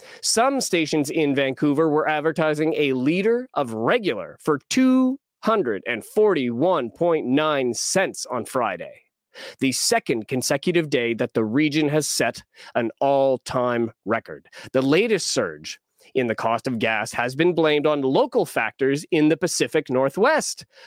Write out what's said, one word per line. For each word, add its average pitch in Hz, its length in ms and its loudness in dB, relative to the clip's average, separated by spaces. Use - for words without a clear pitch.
Some 262 400 2
stations 156 500 0
in 147 240 2
Vancouver 143 540 2
were 151 200 0
advertising 156 680 0
a 143 160 2
liter 190 640 0
of 131 180 -2
regular 113 680 -2
for 151 180 0
two 262 520 2
hundred 160 420 0
and 113 180 -4
forty-one 151 840 0
point 165 340 0
nine 139 480 2
cents - 540 -2
on 123 180 -6
Friday, 95 580 -6
the 135 100 2
second 127 560 -2
consecutive 151 640 -2
day 120 240 0
that 120 200 -4
the 113 100 0
region 147 440 0
has 147 200 0
set - 340 -2
an 117 160 0
all-time 127 920 0
record. 98 440 -6
The 131 100 2
latest 180 460 2
surge 80 500 -4
in 127 120 0
the 113 80 0
cost 113 320 -2
of 127 120 -4
gas 110 340 -2
has 123 220 -4
been 170 200 2
blamed 151 320 2
on 151 140 0
local 175 460 2
factors 135 640 -2
in 151 180 4
the 160 80 2
Pacific 156 540 -2
Northwest, 180 720 0